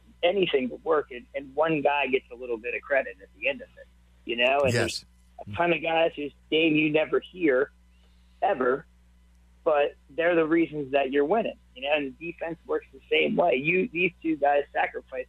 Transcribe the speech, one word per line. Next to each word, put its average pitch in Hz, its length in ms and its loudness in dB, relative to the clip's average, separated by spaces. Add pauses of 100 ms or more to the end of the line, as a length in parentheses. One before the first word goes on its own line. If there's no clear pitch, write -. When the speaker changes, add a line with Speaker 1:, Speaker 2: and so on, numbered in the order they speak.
(260)
Speaker 1:
anything 165 420 0
to 123 160 -12
work, 151 260 0
and, 120 240 -14
and 139 220 -12
one 156 260 0
guy 143 240 2
gets 127 260 0
a 120 40 -14
little 120 200 -6
bit 117 180 -8
of 107 80 -6
credit 131 380 -2
at 98 160 -20
the 113 120 -6
end 135 120 -4
of - 160 -18
it, - 120 -20 (360)
you 117 120 -6
know? 131 240 2
And 131 120 2
there's 101 320 -2 (340)
Speaker 2:
Yes. - 140 -16
Speaker 1:
a 104 40 -10
ton 170 160 2
of 156 100 -4
guys 165 320 2
whose 147 180 -8 (200)
name 160 240 4
you 156 140 4
never 147 280 2
hear, 143 540 0 (720)
ever, 139 440 0 (800)
but 151 320 2 (200)
they're 165 200 2
the 160 100 4
reasons 151 460 0
that 139 180 2
you're 143 140 2
winning, 190 340 0 (160)
you 127 80 -20
know? 143 140 -4
And 139 220 -4
the 165 140 -10
defense 165 320 -10
works 151 280 -6
the 135 80 -20 (100)
same 151 240 2
way. 165 220 2
You, 170 360 0
these 180 200 -2 (100)
two 160 140 -2
guys 143 260 2 (100)
sacrifice 127 560 -6